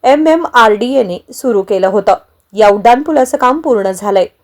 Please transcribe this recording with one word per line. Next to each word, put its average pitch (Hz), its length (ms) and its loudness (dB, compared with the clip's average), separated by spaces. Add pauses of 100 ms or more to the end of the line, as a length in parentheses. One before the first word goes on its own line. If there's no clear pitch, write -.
एमएमआरडीएने 254 1300 0
सुरू 220 300 -2
केलं 190 240 -2
होतं. 190 280 0 (420)
या 208 120 4
उड्डाणपुलाचं 254 680 0
काम 262 240 -2
पूर्ण 214 300 -2
झालंय. 196 360 -2 (180)